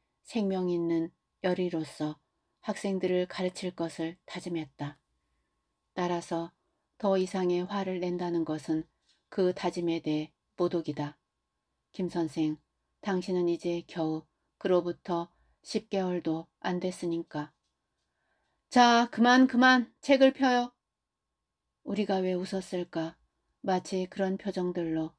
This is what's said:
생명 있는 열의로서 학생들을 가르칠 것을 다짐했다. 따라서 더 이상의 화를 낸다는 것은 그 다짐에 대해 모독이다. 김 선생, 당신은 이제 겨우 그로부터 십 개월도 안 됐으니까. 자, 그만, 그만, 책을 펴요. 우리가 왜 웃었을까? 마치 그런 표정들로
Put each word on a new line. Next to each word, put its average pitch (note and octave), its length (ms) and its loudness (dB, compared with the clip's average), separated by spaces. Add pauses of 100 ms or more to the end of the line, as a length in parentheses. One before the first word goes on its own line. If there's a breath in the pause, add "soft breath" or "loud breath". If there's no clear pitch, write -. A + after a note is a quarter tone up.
(240)
생명 F#3+ 460 -2
있는 E3+ 400 0 (340)
열의로서 E3+ 760 -2 (400)
학생들을 F#3 680 -2
가르칠 F#3 480 -6
것을 E3 500 -6
다짐했다. D#3+ 760 -8 (960)
따라서 E3+ 580 -4 (460)
더 G3 200 2
이상의 F3+ 480 0
화를 F#3 340 -4
낸다는 F3 460 -2
것은 D#3 420 -2 (420)
그 F3+ 240 2
다짐에 E3+ 480 -2
대해 D#3 300 -2 (260)
모독이다. D#3+ 600 -2 (760)
김 F3+ 180 -4
선생, D#3 480 -2 (440)
당신은 F3+ 480 0
이제 E3+ 380 -2
겨우 D#3+ 380 -4 (320)
그로부터 F3 720 0 (320)
십 - 280 -6
개월도 F3 580 -2 (120)
안 F3+ 200 -2
됐으니까. E3+ 720 -4 (1160)
자, A#3+ 420 6
그만, B3 360 6
그만, B3+ 540 4
책을 C4+ 320 6
펴요. B3 380 2 (1120)
우리가 G3+ 340 0
왜 F#3 160 0
웃었을까? F3+ 840 -4 (460)
마치 F#3 460 -2
그런 F#3+ 300 -2
표정들로 E3+ 800 -2